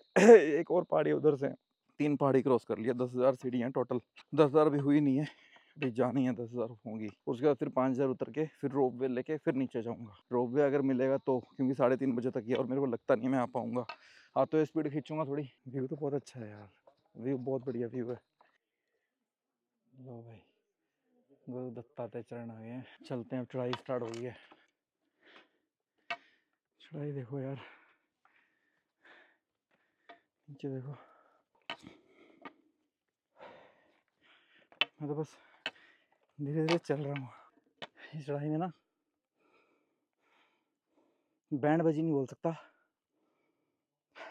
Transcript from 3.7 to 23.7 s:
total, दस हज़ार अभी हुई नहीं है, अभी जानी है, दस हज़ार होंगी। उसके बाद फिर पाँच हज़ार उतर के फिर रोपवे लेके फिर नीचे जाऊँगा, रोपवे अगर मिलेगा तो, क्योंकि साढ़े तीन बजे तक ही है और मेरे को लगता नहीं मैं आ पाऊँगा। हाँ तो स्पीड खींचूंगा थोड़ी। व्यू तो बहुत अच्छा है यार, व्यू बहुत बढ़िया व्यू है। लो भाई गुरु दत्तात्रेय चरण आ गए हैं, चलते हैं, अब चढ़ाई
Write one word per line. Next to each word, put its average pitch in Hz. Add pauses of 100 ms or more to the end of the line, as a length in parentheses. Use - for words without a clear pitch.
total, 123 (340)
दस 151
हज़ार 151
अभी 143
हुई 143
नहीं 139
है, 151 (520)
अभी 139
जानी 123
है, 127
दस 117
हज़ार 120 (160)
होंगी। 110 (180)
उसके 131
बाद 147
फिर 143
पाँच 131
हज़ार 135
उतर 123
के 151
फिर 135
रोपवे 131
लेके 131
फिर 123
नीचे 127
जाऊँगा, 110 (140)
रोपवे 123
अगर 143
मिलेगा 135
तो, 131 (100)
क्योंकि 131
साढ़े 127
तीन 131
बजे 123
तक 120
ही 117
है 127
और 131
मेरे 131
को 139
लगता 123
नहीं 123
मैं 131
आ 120
पाऊँगा। 120 (500)
हाँ 135
तो 156
स्पीड 147
खींचूंगा 156
थोड़ी। 139 (180)
व्यू 131
तो 160
बहुत 143
अच्छा 135
है 107
यार, 104 (460)
व्यू 127
बहुत 131
बढ़िया 120
व्यू 120
है। 120 (1700)
लो 127
भाई 113 (1080)
गुरु 127
दत्तात्रेय 117
चरण 117
आ 110
गए 110
हैं, 123 (200)
चलते 127
हैं, 127
अब 120
चढ़ाई 123